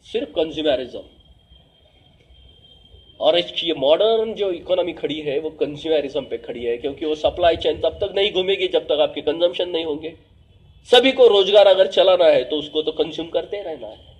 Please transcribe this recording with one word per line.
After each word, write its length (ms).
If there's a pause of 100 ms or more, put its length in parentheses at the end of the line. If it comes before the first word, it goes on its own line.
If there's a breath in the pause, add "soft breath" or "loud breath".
सिर्फ 240
कंज्यूमरिज्म। 720 (2250)
और 180
एक 80 (120)
ये 160
मॉडर्न 600
जो 180
इकोनॉमी 420
खड़ी 260
है 200
वो 120
कंज्यूमरिज्म 720
पे 160
खड़ी 260
है, 140
क्योंकि 280
वो 100
सप्लाई 400
चेन 240
तब 200
तक 160
नहीं 160
घूमेगी 360
जब 160
तक 160
आपके 220
कंजम्पशन 460
नहीं 160
होंगे। 300 (760)
सभी 240
को 160
रोजगार 380
अगर 220
चलाना 380
है 180
तो 140
उसको 240
तो 120
कंज्यूम 340
करते 340
रहना 240
है। 340